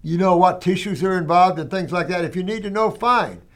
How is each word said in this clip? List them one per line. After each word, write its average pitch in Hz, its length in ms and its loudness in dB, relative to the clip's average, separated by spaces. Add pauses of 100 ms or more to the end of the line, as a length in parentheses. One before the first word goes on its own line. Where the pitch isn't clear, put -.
You 165 160 -4
know 185 180 4
what 180 240 4
tissues 180 420 -2
are 190 140 0
involved 175 420 4
and 151 120 -8
things 185 200 -6
like 170 180 -4
that. 175 160 -2
If 160 120 -6
you 185 60 -4
need 208 220 -6
to 202 60 -6
know, 214 200 0
fine. 208 500 -2 (160)